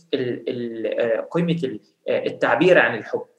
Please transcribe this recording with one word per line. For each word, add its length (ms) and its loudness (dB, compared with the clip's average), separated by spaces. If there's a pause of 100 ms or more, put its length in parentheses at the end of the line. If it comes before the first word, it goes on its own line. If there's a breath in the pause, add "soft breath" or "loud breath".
(140)
ال-، 340 -4
ال-، 520 -4
آ، 300 0
قيمة 340 0
ال-، 160 -6 (280)
آ، 180 0
التعبير 520 4
عن 200 2
الحب. 240 -6 (160)